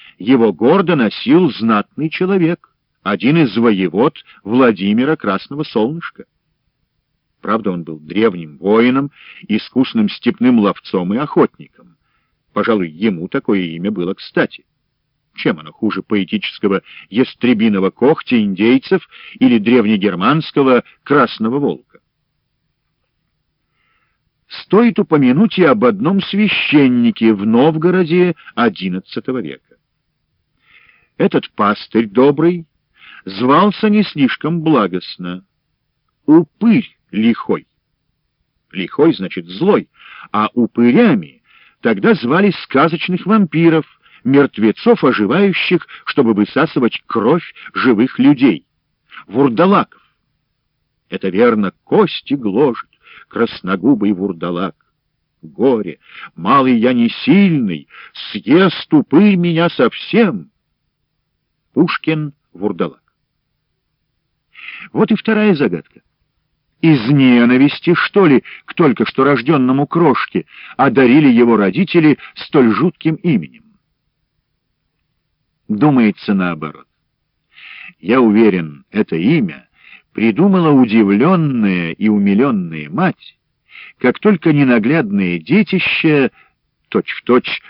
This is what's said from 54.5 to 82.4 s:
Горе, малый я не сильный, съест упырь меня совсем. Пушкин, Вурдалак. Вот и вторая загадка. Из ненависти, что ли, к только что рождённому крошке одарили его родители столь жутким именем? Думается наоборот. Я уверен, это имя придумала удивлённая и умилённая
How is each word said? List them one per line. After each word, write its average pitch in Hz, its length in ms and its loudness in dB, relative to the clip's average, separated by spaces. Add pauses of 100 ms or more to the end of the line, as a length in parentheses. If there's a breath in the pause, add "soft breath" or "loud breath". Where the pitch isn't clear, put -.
Горе, 92 580 -4 (360 loud breath)
малый 120 400 0
я 117 180 2
не 117 160 2
сильный, 135 800 0 (440 loud breath)
съест 156 600 0
упырь 185 440 4
меня 175 340 0
совсем. 131 800 -2 (1200)
Пушкин, 156 600 -2 (180)
Вурдалак. - 520 -8 (1900 loud breath)
Вот 196 200 0
и 220 40 0
вторая 214 380 0
загадка. 104 480 -6 (800)
Из 139 280 2
ненависти, 131 840 4
что 196 320 2
ли, 131 160 4 (220 loud breath)
к - 100 -20
только 131 300 0
что - 180 -2
рождённому 135 640 0
крошке 147 580 -2 (320 loud breath)
одарили 135 500 4
его 117 300 4
родители 151 640 2 (160 loud breath)
столь 127 360 2
жутким 156 440 -2
именем? 92 480 -4 (2000)
Думается 110 680 0
наоборот. 82 500 -6 (1120 loud breath)
Я 120 220 0
уверен, 95 680 2
это 98 240 -4
имя 90 520 -2 (460 soft breath)
придумала 165 560 0
удивлённая 113 1200 2
и 101 160 -4
умилённая 101 800 -2